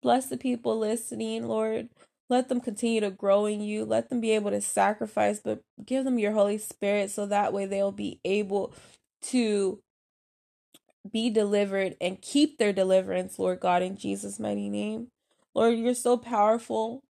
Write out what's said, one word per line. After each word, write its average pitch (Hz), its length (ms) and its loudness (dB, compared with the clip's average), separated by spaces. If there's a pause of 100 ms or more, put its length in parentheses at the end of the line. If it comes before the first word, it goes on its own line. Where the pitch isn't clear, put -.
Bless 254 260 2
the 262 100 -6
people 240 420 -2
listening, 226 680 -4
Lord. 220 420 -2 (400)
Let 254 200 2
them 247 120 0
continue 226 400 0
to 202 100 0
grow 202 340 4
in 214 160 -2
you. 214 240 -4
Let 220 240 0
them 247 120 -2
be 226 100 0
able 214 200 2
to 202 100 -2
sacrifice, 208 760 0
but 214 220 -6 (240)
give 262 200 -2
them 254 120 0
your 208 140 2
Holy 208 260 2
Spirit 202 540 -2
so 208 160 -6
that 202 260 0
way 196 120 -2
they'll 196 260 -2
be 202 340 -8
able 196 480 -2 (500)
to 208 560 0 (1300)
be 226 200 0
delivered 202 680 0
and 185 220 -4
keep - 360 2
their 208 160 2
deliverance, 190 680 2
Lord 185 200 0
God, 180 220 2
in 190 160 -4
Jesus' 202 420 -8
mighty 208 300 -4
name. 214 380 -6 (460)
Lord, 233 240 4
you're 233 160 0
so 247 240 2
powerful. 233 840 0 (100)